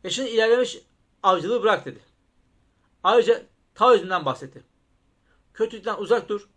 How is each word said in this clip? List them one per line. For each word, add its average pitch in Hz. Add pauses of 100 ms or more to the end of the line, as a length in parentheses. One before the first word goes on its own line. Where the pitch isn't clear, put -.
Yaşın 190
ilerlemiş, 226 (440)
avcılığı 190
bırak." 208
dedi. 123 (1040)
Ayrıca 220 (320)
Taoizm'den 185
bahsetti. 135 (920)
"Kötülükten 220
uzak 202
dur 208